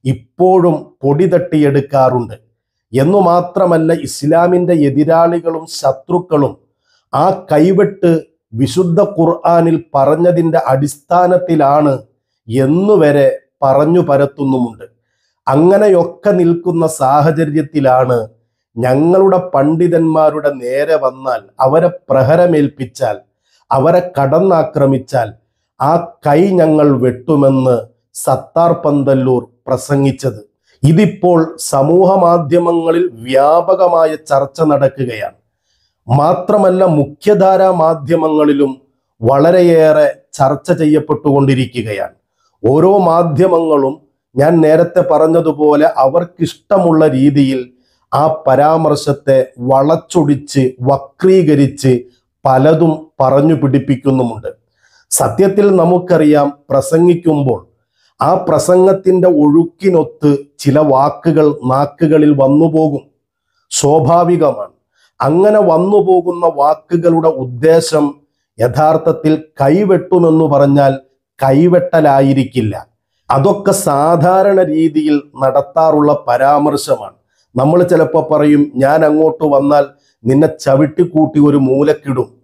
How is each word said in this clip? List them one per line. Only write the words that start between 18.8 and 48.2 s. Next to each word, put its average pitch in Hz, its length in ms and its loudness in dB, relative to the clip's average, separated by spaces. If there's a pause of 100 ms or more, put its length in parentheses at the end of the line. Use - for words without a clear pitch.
പണ്ഡിതന്മാരുടെ 156 1120 0
നേരെ 139 440 -4
വന്നാൽ, 131 440 -6 (200)
അവരെ 160 300 0 (200)
പ്രഹരമേൽപ്പിച്ചാൽ, 135 1080 0 (560)
അവരെ 170 400 0 (100)
കടന്നാക്രമിച്ചാൽ 139 1120 -2 (480)
ആ 151 160 0
കൈ 165 540 -2
ഞങ്ങൾ 156 460 2
വെട്ടുമെന്ന് 131 840 0 (340)
സത്താർ 165 580 -2
പന്തല്ലൂർ 131 760 -2 (180)
പ്രസംഗിച്ചത്. 135 840 -4 (320)
ഇതിപ്പോൾ 160 720 0
സമൂഹ 180 640 0
മാധ്യമങ്ങളിൽ 170 920 0
വ്യാപകമായ 160 1000 0
ചർച്ച 139 460 -4
നടക്കുകയാണ്. 135 800 -2 (720)
മാത്രമല്ല, 175 760 0
മുഖ്യധാരാ 190 840 0
മാധ്യമങ്ങളിലും 151 1080 0 (460)
വളരെയേറെ 156 920 2 (180)
ചർച്ച 139 400 -2
ചെയ്യപ്പെട്ടുകൊണ്ടിരിക്കുകയാണ്. 139 1400 -2 (540)
ഓരോ 180 280 2
മാധ്യമങ്ങളും 165 1000 0 (360)
ഞാൻ 160 240 2
നേരത്തെ 165 400 2
പറഞ്ഞതുപോലെ 156 960 0
അവർക്കിഷ്ടമുള്ള 165 1120 0
രീതിയിൽ 135 640 0 (440)
ആ 156 320 -2